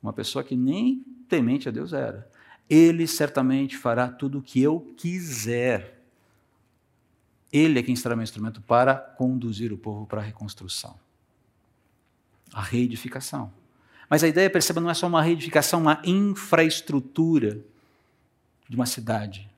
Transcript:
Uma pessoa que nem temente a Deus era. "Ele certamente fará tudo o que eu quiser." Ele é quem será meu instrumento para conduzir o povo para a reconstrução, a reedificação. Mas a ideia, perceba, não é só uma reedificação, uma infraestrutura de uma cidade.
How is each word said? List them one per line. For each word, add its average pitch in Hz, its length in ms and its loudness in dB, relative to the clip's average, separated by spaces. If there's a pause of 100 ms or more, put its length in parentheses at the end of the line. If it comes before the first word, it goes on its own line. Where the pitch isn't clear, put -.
Uma 107 100 -8
pessoa 107 320 -6
que 135 120 -6
nem 196 500 0 (240)
temente 135 400 0
a - 20 -6
Deus 143 220 -8
era. 120 340 -6 (420)
"Ele 165 380 8
certamente 135 680 0
fará 123 320 0
tudo 139 300 -6
o - 20 -12
que 127 200 0
eu 156 360 0
quiser." 120 1000 -4 (1500)
Ele 147 280 4
é 120 40 -4
quem 123 120 -2
será 120 200 -4
meu 117 60 -4
instrumento 110 400 -8
para 127 340 4
conduzir 117 800 -4
o 98 40 -10
povo 107 280 -10
para 104 160 -8
a - 20 -8
reconstrução, - 760 -12 (1500)
a 104 80 -10
reedificação. 123 920 -6 (560)
Mas 151 160 4
a 165 40 6
ideia, 175 240 4
perceba, 170 280 0
não 170 80 -2
é 170 60 -2
só 180 140 -2
uma 170 160 2
reedificação, 170 580 2
uma 156 240 4
infraestrutura 160 1500 2 (1080)
de 117 80 -10
uma 123 100 0
cidade. 104 720 -6